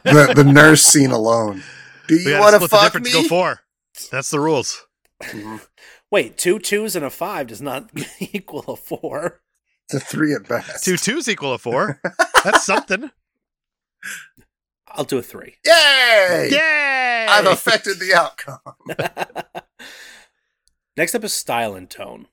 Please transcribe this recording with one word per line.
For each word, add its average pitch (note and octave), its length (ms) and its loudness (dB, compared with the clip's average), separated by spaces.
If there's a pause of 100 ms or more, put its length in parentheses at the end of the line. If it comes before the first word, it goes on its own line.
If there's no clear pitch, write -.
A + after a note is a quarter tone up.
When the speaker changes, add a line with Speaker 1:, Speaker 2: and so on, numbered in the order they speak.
Speaker 1:
the, D3+ 300 6
the C#3+ 100 8
nurse D3 380 8
scene C#3 300 4
alone. A2 500 -2 (440)
Do D#3 80 2
Speaker 2:
We E3 100 4
Speaker 1:
you D3 80 0
Speaker 2:
gotta D3 100 2
Speaker 1:
wanna G#3 160 8
Speaker 2:
split F3+ 120 0
the G#3+ 60 4
Speaker 1:
fuck G3+ 160 6
Speaker 2:
difference, F#3 220 -6
Speaker 1:
me? - 80 2
Speaker 2:
go E4 60 0
four. E3+ 320 -2 (520)
That's C3+ 180 -8
the D3+ 80 -2
rules. D3 480 -4 (360)
Speaker 1:
Mm-hmm. A2 340 -16 (540)
Speaker 3:
Wait, C#3+ 280 -2
two F#3 200 -2
twos G#3 380 -6
and D#3 80 -6
a B2+ 60 -8
five E3+ 380 -10
does A2 120 -18
not C#3 300 -10 (160)
<laughs> - 140 -20
equal - 460 -12
a A#2+ 100 -10
four. - 640 -10 (420)
Speaker 1:
It's - 80 -20
a C#3 80 -4
three D3+ 320 -4
at A2 160 -8
best. - 340 -8
Speaker 2:
Two F3+ 140 -2
twos B3+ 320 -6
equal C#3 240 -4
a A#2+ 60 -6
four. C3+ 420 -4 (420)
That's - 220 -2
something. B3+ 460 -4 (1800)
Speaker 3:
I'll D3 180 -8
do C3 140 -4
a A#2 40 -8
three. - 340 -20 (100)
Speaker 1:
Yay! A#3+ 840 4
Speaker 2:
Yay! C#4 800 -2
Speaker 1:
I've G3+ 180 4
affected G3 540 -2
the F#3 140 -2
outcome. C#3+ 460 -4 (260)
Speaker 3:
<laughs> - 760 -10 (1300)
Next E3+ 180 -2
up A3 100 -6
is G3+ 100 -6
style A#2 400 -4
and F#2 160 -18
tone. - 420 -18